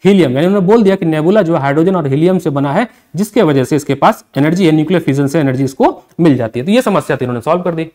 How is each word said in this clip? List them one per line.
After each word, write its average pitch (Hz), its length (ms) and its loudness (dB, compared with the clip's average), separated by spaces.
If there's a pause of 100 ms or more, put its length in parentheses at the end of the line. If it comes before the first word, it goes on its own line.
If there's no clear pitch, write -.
हीलियम, 185 300 4
यानी 147 120 0
उन्होंने 196 200 0
बोल 226 160 4
दिया 190 140 2
कि 190 100 -4
नेबुला 160 360 0
जो 165 120 -2
है 156 60 0
हाइड्रोजन 156 360 0
और 165 100 -2
हीलियम 160 320 0
से 170 120 -4
बना 139 220 -2
है, 226 160 -2 (280)
जिसके 214 260 -2
वजह 139 220 2
से 151 120 -2
इसके 139 180 -2
पास 175 300 0 (120)
एनर्जी 160 300 0
है, 156 60 4
न्यूक्लियर 156 300 0
फिजन 143 240 -2
से 143 140 -2
एनर्जी 135 240 -2
इसको 240 380 -2 (180)
मिल 160 160 4
जाती 117 240 -4
है। 131 60 -6
तो 196 60 0
ये 247 100 2
समस्या 160 340 -2
थी, 127 80 -4
इन्होंने 120 160 -6
सॉल्व 165 220 -2
कर 175 120 -4
दी। 160 200 -8